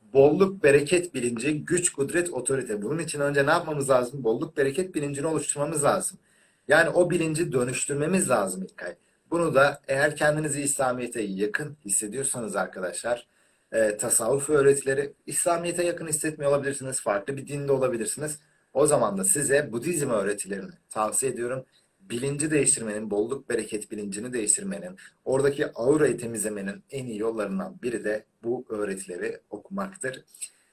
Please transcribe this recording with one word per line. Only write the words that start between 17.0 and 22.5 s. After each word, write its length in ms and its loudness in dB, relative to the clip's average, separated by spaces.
farklı 360 -2
bir 100 -12
dinde 240 -4
olabilirsiniz. 680 -2
O 140 4
zaman 300 2
da 60 -2
size 480 2
Budizm 380 -2
öğretilerini 640 -2
tavsiye 420 -2
ediyorum. 340 -6
Bilinci 520 -2